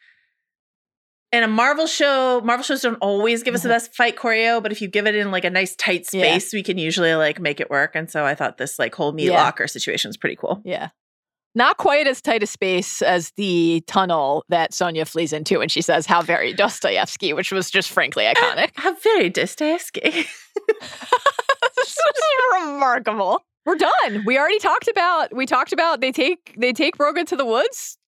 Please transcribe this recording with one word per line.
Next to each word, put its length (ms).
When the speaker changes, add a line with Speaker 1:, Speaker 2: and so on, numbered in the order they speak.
Speaker 1:
in 100
a 40
Marvel 400
show, 540
Marvel 220
shows 180
don't 140
always 480
give 100
us 100
the 60
Speaker 2:
Mm-hmm. 60
Speaker 1:
best 200
fight 200
choreo, 480
but 80
if 100
you 60
give 200
it 80
in, 140
like, 140
a 60
nice 260
tight 380
Speaker 2:
Yeah. 100
Speaker 1:
space, 300
we 100
can 140
usually, 380
like, 240
make 200
it 100
work. 260
And 140
so 160
I 80
thought 240
this, 220
like, 160
whole 160
meat 140
Speaker 2:
Yeah. 180
Speaker 1:
locker 240
situation 420
was 80
pretty 200
cool. 260
Speaker 2:
Yeah. 260
Not 240
quite 300
as 140
tight 220
a 40
space 540
as 300
the 560
tunnel 640
that 240
Sonya 320
flees 280
into 240
when 120
she 120
says, 240
"How 160
very 320
Dostoevsky," 800
which 180
was 200
just 180
frankly 360
Speaker 1:
<laughs> 100
Speaker 2:
iconic. 400
Speaker 1:
How 200
very 340
Dostoevsky. 1040
<laughs> 40
Speaker 2:
This 140
is 760
remarkable. 840
We're 120
done. 480
We 120
already 220
talked 280
about, 480
we 100
talked 280
about 280
they 100
take, 460
they 160
take 260
Rogan 280
to 80
the 100
woods. 520